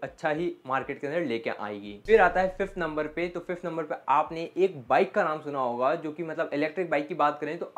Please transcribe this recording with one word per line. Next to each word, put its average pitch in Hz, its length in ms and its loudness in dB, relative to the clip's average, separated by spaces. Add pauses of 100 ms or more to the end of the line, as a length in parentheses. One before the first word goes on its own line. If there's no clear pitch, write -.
अच्छा 151 280 -4
ही 165 220 -2 (140)
मार्केट 127 340 -2
के 139 60 -4
अंदर 165 180 -2
लेके 117 280 -2
आएगी। 104 540 -8
फिर 214 140 8
आता 180 200 6
है 185 180 0
फिफ्थ 196 200 -4
नंबर 151 300 -2
पे। 170 200 -4
तो 175 140 -8
फिफ्थ 175 240 -8
नंबर 160 180 -4
पे 156 120 -6 (140)
आपने 156 460 2
एक 175 220 2 (100)
बाइक 156 260 4
का 202 100 4
नाम 156 160 -2
सुना 143 200 -6
होगा, 127 360 0
जो 156 160 -6
कि 170 100 -8
मतलब 156 300 -4
इलेक्ट्रिक 156 380 -2
बाइक 151 180 0
की 180 80 -8
बात 147 240 2
करें 151 180 -6
तो - 200 -10